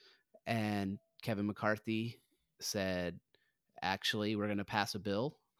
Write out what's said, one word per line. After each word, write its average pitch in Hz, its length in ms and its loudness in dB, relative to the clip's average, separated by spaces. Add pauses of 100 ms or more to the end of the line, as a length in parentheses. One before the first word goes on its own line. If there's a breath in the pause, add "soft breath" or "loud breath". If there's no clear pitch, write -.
(460 soft breath)
And 104 540 0 (220)
Kevin 104 260 0
McCarthy 110 720 0 (380)
said, 92 600 -2 (600)
"Actually, 104 540 0
we're 104 120 2
gonna 101 180 0
pass 104 300 2
a 104 40 -6
bill, 104 400 -2 (200 soft breath)